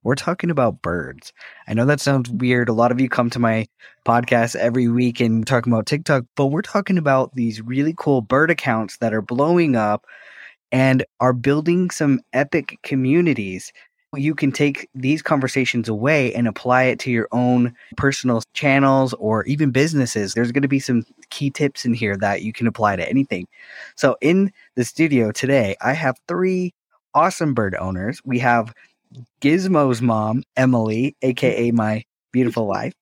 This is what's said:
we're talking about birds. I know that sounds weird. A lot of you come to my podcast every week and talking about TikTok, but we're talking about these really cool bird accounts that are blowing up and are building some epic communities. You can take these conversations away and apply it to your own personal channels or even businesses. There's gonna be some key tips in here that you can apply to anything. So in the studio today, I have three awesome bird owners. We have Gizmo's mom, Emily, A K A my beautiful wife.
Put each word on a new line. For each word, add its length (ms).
we're 100
talking 380
about 320
birds. 500
I 60
know 140
that 140
sounds 280
weird. 400
A 40
lot 180
of 100
you 80
come 220
to 80
my 260
podcast 500
every 320
week 320
and 280
talking 260
about 140
TikTok, 380
but 120
we're 140
talking 380
about 340
these 300
really 340
cool 240
bird 300
accounts 460
that 140
are 120
blowing 520
up 300
and 320
are 140
building 560
some 300
epic 520
communities. 920
You 180
can 200
take 420
these 260
conversations 680
away 460
and 120
apply 360
it 160
to 120
your 220
own 420
personal 440
channels 600
or 280
even 280
businesses. 640
There's 180
gonna 160
be 100
some 240
key 180
tips 340
in 100
here 240
that 240
you 120
can 120
apply 300
to 140
anything. 360
So 240
in 320
the 100
studio 480
today, 480
I 100
have 260
three 440
awesome 400
bird 220
owners. 480
We 160
have 340
Gizmo's 600
mom, 420
Emily, 680
A 120
K 340
A 60
my 320
beautiful 360
wife. 340